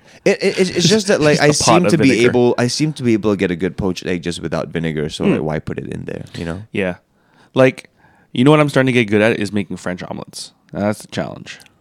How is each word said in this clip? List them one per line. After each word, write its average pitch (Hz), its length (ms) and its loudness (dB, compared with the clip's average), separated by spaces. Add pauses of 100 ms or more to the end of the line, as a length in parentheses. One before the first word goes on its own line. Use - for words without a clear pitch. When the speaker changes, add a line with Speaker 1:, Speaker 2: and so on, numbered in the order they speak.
(240)
Speaker 1:
It, - 200 2
it, - 160 0
it's, 190 120 2
it's 170 180 0
just 208 200 2
that, 165 120 2
Speaker 2:
<laughs> 151 80 4
Speaker 1:
like, 151 80 4
Speaker 2:
Just - 60 0
Speaker 1:
I - 20 6
Speaker 2:
a 147 40 6
pot 127 320 4
Speaker 1:
seem 185 40 2
Speaker 2:
of 107 60 2
Speaker 1:
to - 80 2
be 98 100 4
Speaker 2:
vinegar. 117 200 4
Speaker 1:
able, 120 280 4
I 120 80 0
seem 147 280 -2
to 135 100 -10
be 120 100 2
able 107 180 0
to 101 60 0
get 90 140 0
a 90 40 -2
good 85 220 -4
poached 92 300 -4
egg 90 160 -4
just 87 180 -6
without 80 280 -4
vinegar, 78 400 -4
so, - 140 -6
Speaker 2:
Hmm. 101 100 2
Speaker 1:
like, 113 100 -2
why 78 160 -2
put - 180 -8
it - 160 -8
in 87 120 -10
there, - 200 -10 (100)
you 87 100 -8
know? 87 260 -8
Speaker 2:
Yeah. 92 240 -4 (580)
Like, 131 380 0 (400)
you 120 120 0
know 139 60 6
what 151 100 6
I'm 147 100 2
starting 131 180 2
to 131 40 0
get 120 140 2
good 104 160 2
at 113 180 2
is 98 140 -4
making 92 240 -4
French 90 240 -8
omelets. - 500 -14 (200)
That's 104 320 -4
the - 60 -20
challenge. - 500 -10 (220)